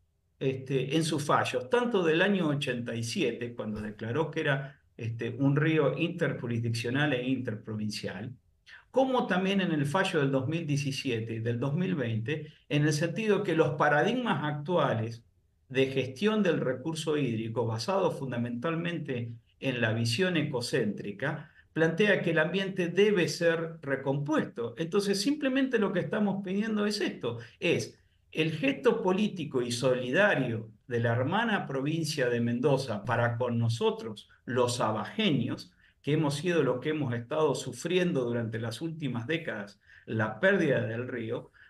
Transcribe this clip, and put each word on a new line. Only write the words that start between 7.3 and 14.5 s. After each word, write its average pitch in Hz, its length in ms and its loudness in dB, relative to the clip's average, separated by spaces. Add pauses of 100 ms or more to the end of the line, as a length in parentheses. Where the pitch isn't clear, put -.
como 254 360 2
también 190 340 2
en 170 100 0
el 143 140 2
fallo 185 340 2
del 139 120 2
dos 131 160 0
mil 160 200 -2
diecisiete 123 680 -2
y 113 40 -6
del 117 200 -2
dos 139 160 -2
mil 185 200 0
veinte, 117 520 -2 (220)
en 147 140 2
el 151 100 4
sentido 190 500 0
que 160 120 0
los 151 200 4
paradigmas 160 680 2
actuales 139 800 -2 (460)